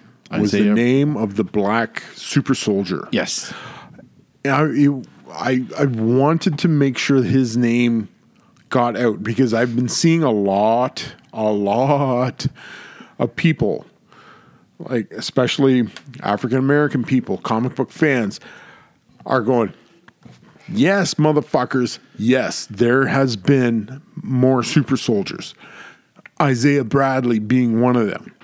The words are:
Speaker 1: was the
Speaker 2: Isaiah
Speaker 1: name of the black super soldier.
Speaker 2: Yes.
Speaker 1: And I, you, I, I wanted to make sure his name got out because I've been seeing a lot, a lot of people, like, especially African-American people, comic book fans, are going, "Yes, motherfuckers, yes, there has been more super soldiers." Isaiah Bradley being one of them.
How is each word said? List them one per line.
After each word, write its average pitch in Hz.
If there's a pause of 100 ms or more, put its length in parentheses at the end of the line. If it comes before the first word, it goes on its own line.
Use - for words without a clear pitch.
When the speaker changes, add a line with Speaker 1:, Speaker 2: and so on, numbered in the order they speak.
(300)
Speaker 1:
was 107
the 104
Speaker 2:
Isaiah 104
Speaker 1:
name 131
of 101
the 107
black 104 (120)
super -
soldier. -
Speaker 2:
Yes. - (960)
Speaker 1:
And 139
I, 143
you, 139 (280)
I, 123 (140)
I 143
wanted 135
to 175
make 143
sure 135
his 120
name 120 (580)
got 120
out 104
because 113
I've 117
been 123
seeing 165
a 139
lot, 107 (180)
a 110
lot 127 (720)
of -
people, 120 (920)
like, 120
especially 123 (340)
African-American 131
people, 101
comic 120
book 131
fans, 127 (840)
are 131
going, 113 (960)
"Yes, 165
motherfuckers, 147 (180)
yes, 117
there 120
has 135
been 120 (200)
more 127
super 135
soldiers." - (880)
Isaiah 139
Bradley 131
being 117
one 123
of 113
them. -